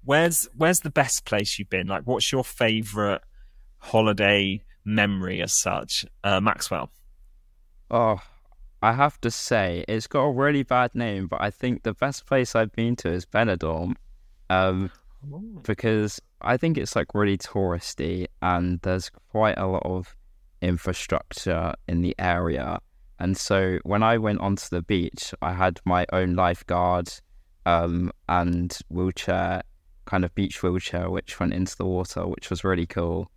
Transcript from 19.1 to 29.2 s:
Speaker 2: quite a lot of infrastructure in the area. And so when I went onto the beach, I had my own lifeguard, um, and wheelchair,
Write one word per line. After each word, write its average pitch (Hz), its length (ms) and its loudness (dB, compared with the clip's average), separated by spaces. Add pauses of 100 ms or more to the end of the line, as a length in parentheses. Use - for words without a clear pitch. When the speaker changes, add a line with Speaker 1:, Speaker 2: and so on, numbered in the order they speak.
Speaker 2:
quite 107 280 2
a 95 80 -2
lot 95 180 -2
of 92 320 -6 (460)
infrastructure 87 1120 -2 (140)
in 85 140 2
the 90 160 0
area. 85 600 -2 (400)
And 92 180 0
so 95 480 2
when 101 180 2
I 113 160 4
went 107 220 0
onto 98 300 -2
the 87 120 -2
beach, - 580 -2
I 87 120 -2
had 90 320 2
my 90 280 2
own 92 220 2
lifeguard, 90 760 0 (540)
um, 87 480 2 (160)
and 87 480 0 (140)
wheelchair, 90 720 -2 (420)